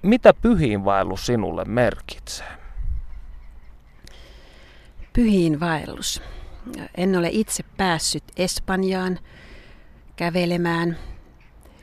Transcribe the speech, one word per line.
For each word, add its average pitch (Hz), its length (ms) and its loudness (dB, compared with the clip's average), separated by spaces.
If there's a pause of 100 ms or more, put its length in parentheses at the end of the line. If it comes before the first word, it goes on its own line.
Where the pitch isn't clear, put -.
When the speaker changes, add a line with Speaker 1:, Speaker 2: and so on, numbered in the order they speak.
Speaker 1:
Mitä 214 320 8
pyhiinvaellus 98 920 2
sinulle 92 380 0
merkitsee? - 800 -2 (2750)
Speaker 2:
Pyhiinvaellus. 170 1080 2 (720)
En 185 240 0
ole 170 140 2
itse - 300 -2 (140)
päässyt 165 480 0 (120)
Espanjaan 185 840 -2 (960)
kävelemään, 170 840 0 (840)